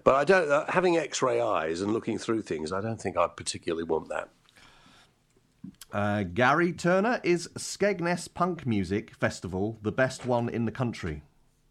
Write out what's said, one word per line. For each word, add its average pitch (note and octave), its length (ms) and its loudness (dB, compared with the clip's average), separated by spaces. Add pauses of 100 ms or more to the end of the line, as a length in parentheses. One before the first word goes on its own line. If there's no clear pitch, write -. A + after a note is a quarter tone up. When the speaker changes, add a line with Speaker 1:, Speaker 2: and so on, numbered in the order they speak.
Speaker 1:
but B2 100 8
I C#3+ 100 4
don't, F3 260 4
uh, D3 180 2
having F3 300 4
X-ray B2+ 420 0
eyes E2+ 400 0
and G2+ 140 0
looking A2 240 -2
through A2+ 240 -2
things, D#2 280 -6
I F#2+ 120 -4
don't A2+ 180 -4
think F2 160 -4
I E2+ 120 4
particularly - 560 -6
want D#2+ 260 -2
that. D#2 180 -6 (1600)
Speaker 2:
Uh, G#2 340 0
Gary C3 480 4
Turner, F#3+ 520 2
is E3 300 0
Skegness F3 800 -2
Punk F3 340 -2
Music G2+ 480 0
Festival G#2 640 -4
the G#2+ 100 -4
best C3 360 -2
one A#2+ 240 0
in A#2 160 -2
the A2 40 -4
country? G2 520 -4 (480)